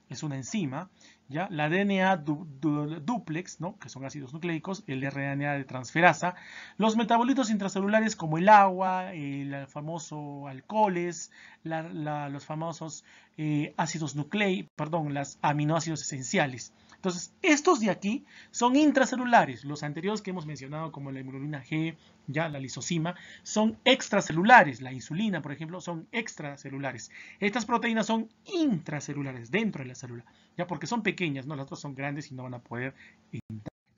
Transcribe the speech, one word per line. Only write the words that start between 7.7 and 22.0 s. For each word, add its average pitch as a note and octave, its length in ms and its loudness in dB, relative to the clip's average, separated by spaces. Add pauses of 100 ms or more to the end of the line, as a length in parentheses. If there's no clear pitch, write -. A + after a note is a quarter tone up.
como D#3+ 200 -2
el F#3 120 6
agua, F#3+ 640 6
el C#3 540 -6
famoso D3 800 -10
alcoholes, F3 840 0 (320)
la, D#3+ 200 -4
la, D3+ 460 -6
los C#3 160 -10
famosos, D#3 600 -8 (320)
eh, D3+ 400 0
ácidos D#3 380 -2
nuclei-, F#3+ 600 0
perdón, D3+ 380 -2
las C#3 280 -6
aminoácidos D#3 600 0
esenciales. C3 720 -2 (220)
Entonces, F3+ 480 -4
estos D4+ 380 4
de G#3+ 100 4
aquí G#3 340 -2 (240)
son B3 260 2
intracelulares. B3 880 4
Los D3 200 -6
anteriores F3 400 -4
que F#3+ 80 -6
hemos E3+ 160 -6
mencionado, D3+ 440 -8
como C#3 200 -10
la C3+ 80 -8
hemoglobina C3+ 440 -8
G, D#3+ 340 -2 (280)